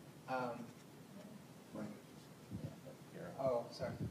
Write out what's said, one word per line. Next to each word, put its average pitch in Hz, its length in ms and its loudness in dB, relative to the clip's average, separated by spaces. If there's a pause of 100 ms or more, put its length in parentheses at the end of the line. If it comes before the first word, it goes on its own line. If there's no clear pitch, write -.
(280)
Um, - 1600 -4 (1600)
oh, 123 300 8
sorry. 120 200 6 (200)